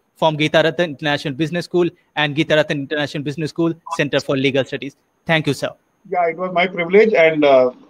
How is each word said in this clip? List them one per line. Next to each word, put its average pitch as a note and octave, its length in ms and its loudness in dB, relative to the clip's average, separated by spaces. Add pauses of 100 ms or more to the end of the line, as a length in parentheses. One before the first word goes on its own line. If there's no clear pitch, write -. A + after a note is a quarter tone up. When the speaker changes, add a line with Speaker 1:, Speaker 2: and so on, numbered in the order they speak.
(160)
Speaker 1:
from D#3 220 0
Geeta D3+ 260 2
Rattan D#3+ 280 0
International D3 420 -4
Business D#3+ 320 -4
School F3 240 0 (260)
and D3+ 200 -2
Geeta D#3 200 0
Rattan D3+ 260 0
International D3 420 -6
Business D3 260 -6
School E3 240 -2 (220)
Center D3 240 -2
for C#3+ 180 -2
Legal C3+ 280 0
Studies. C3 300 -10 (300)
Thank D#3+ 220 0
you, C#3 60 0
sir. - 160 -6 (400)
Speaker 2:
Yeah, F3+ 180 -2
it E3 100 -6
was F#3 160 -6
my F3 140 2
privilege, F#3 460 2
and, D#3+ 320 4
uh, C3 260 6 (180)